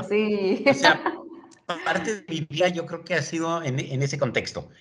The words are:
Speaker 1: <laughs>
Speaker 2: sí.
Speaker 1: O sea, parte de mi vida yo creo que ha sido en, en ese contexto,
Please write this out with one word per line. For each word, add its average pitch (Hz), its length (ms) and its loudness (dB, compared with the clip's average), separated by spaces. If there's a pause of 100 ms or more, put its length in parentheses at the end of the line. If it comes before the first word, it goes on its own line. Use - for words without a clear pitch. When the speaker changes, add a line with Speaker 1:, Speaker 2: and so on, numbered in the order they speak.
Speaker 1:
<laughs> - 60 -8
Speaker 2:
sí. 208 600 2
Speaker 1:
O 277 60 6
sea, - 280 6 (640)
parte 180 560 -2
de - 60 -20
mi 160 200 -4
vida 170 200 2
yo 170 180 -2
creo 165 180 -10
que 180 100 -2
ha 156 80 2
sido 165 400 -2
en, 131 160 -2
en 139 240 -2
ese 139 160 -2
contexto, 117 500 -2 (120)